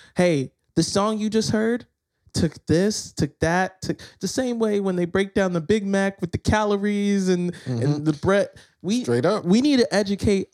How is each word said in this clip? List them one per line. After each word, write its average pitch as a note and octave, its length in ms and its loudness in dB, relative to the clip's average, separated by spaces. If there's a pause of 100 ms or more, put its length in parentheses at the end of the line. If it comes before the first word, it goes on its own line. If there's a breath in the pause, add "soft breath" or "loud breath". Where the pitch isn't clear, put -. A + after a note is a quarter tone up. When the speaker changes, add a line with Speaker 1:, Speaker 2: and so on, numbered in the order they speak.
(160 soft breath)
Speaker 1:
"Hey, D#3+ 360 0 (240)
the E3 60 2
song G#3 360 0
you G#3+ 100 -2
just G#3+ 220 0
heard A3+ 360 0 (460)
took - 340 -2
this, G3 460 0
took - 280 -4
that, F3 420 0
took," - 180 -8 (200 loud breath)
the G3 80 -6
same B3 300 -2
way G#3+ 220 0
when F#3+ 160 -2
they F3 80 0
break G3 300 -2
down F#3+ 180 2
the F3 80 0
Big G3+ 260 0
Mac G3 360 -2
with F3+ 100 -6
the - 60 -4
calories G3+ 880 0
and, F3 240 0
Speaker 2:
Mm-hmm. B2 300 -6
Speaker 1:
and D3 240 0
the D#3 80 2
bread. F#3+ 340 2 (340 loud breath)
We, A3+ 200 -2
Speaker 2:
Straight B2 240 0
up. G3 180 0
Speaker 1:
we F#3+ 160 4
need C#4 200 2
to - 140 0
educate G3+ 600 0